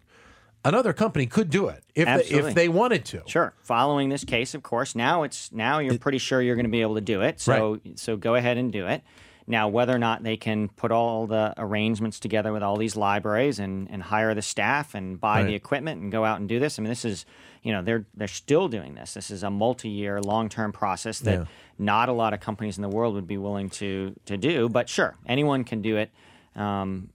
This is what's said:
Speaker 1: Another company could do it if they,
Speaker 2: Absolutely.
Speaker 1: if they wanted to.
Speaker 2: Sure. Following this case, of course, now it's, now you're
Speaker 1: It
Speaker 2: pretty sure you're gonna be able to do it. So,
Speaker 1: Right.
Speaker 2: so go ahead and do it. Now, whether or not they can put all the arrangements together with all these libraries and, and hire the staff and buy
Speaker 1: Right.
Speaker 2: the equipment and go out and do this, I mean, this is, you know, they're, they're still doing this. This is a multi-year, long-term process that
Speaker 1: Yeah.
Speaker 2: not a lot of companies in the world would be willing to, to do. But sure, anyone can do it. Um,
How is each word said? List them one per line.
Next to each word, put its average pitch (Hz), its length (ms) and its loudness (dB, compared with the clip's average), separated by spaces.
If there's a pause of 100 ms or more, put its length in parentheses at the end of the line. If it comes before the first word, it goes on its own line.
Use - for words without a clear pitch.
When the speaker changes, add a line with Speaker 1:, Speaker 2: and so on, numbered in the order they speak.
(640)
Speaker 1:
Another 208 300 4
company 156 320 0
could 202 240 2
do 160 200 2
it 73 140 -12 (120)
if 160 100 6
they, - 60 4
Speaker 2:
Absolutely. 147 380 4
Speaker 1:
if 110 60 0
they 170 140 6
wanted 190 360 2
to. - 200 -10
Speaker 2:
Sure. 160 260 2 (120)
Following 139 460 4
this 139 140 -2
case, 123 300 0
of 147 80 -8
course, 123 320 -2
now 147 300 2
it's, - 280 -10
now 123 280 0
you're 131 160 0
Speaker 1:
It 120 60 -4
Speaker 2:
pretty 135 180 0
sure 131 200 2
you're 123 160 2
gonna 120 140 0
be 113 140 2
able 110 120 0
to 110 60 -2
do 101 200 0
it. 147 200 0
So, 110 420 2
Speaker 1:
Right. - 140 -16
Speaker 2:
so 113 180 -4
go 113 200 0
ahead 123 220 2
and 123 140 -2
do 95 140 -4
it. 123 160 -2 (460)
Now, 110 220 2
whether 120 240 2
or 123 40 2
not 113 240 0
they 113 160 -4
can 107 320 -2
put - 220 -4
all 113 340 0
the 107 320 0
arrangements 107 640 -2
together 107 340 -2
with 107 80 -2
all 101 160 0
these 107 180 -2
libraries 107 600 2
and, 95 320 -6
and 95 140 -10
hire 110 320 2
the 104 80 -4
staff 131 500 -2
and 92 260 -8
buy 107 200 2
Speaker 1:
Right. 98 80 4
Speaker 2:
the 104 80 0
equipment 139 440 -4
and 98 120 -8
go 110 120 0
out 110 160 0
and 101 80 -6
do 117 120 0
this, 147 180 -2
I 110 60 -4
mean, 107 60 -4
this 120 160 -6
is, 101 200 -6 (380)
you 113 100 -2
know, 95 80 -2
they're, 110 320 0
they're 104 140 -6
still 165 400 0
doing 85 260 -8
this. - 220 -14
This - 160 -12
is 95 100 -10
a 101 80 -2
multi-year, 101 720 -2
long-term 107 520 -2
process 107 480 -4
that 98 180 2
Speaker 1:
Yeah. 85 60 -4 (340)
Speaker 2:
not 104 280 4
a 127 60 2
lot 113 220 2
of 101 40 -4
companies 104 380 -6
in 101 60 -6
the 101 60 -4
world 110 260 0
would 95 120 -6
be 101 120 -6
willing 98 320 -4
to, 95 420 -6 (140)
to 101 100 -4
do. 120 320 2
But 123 200 0
sure, 156 260 0 (100)
anyone 135 380 2
can 113 180 -6
do 107 160 0
it. 107 140 -2 (420)
Um, 98 600 -4